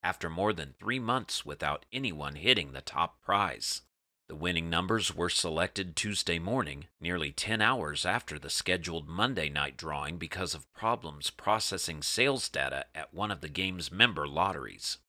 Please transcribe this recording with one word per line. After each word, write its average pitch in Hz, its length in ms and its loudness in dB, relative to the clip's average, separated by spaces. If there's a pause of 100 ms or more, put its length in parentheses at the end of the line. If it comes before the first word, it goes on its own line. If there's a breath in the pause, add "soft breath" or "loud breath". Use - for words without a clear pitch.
after 85 260 -2
more 92 240 2
than 73 260 -6
three 120 200 -2
months 120 460 -2
without 73 480 -2
anyone 78 420 -4
hitting 78 380 2
the 65 100 -10
top - 400 0
prize. 95 600 2 (460)
The 78 80 -10
winning 82 340 0
numbers 92 440 2
were 85 160 2
selected 87 680 0
Tuesday 95 420 0
morning, 85 480 -2 (140)
nearly 82 320 -2
ten 110 280 0
hours 107 440 2
after 92 340 0
the 85 120 -8
scheduled 82 580 0
Monday 90 400 0
night 71 280 -2
drawing 76 400 -4
because 85 380 -4
of - 200 -14
problems 98 560 -2
processing 95 720 0
sales 131 460 2
data 67 360 -2 (100)
at - 200 -10
one 104 160 0
of 98 100 -4
the 80 80 -8
game's 90 420 -2
member 90 380 4
lotteries. 73 680 0 (100)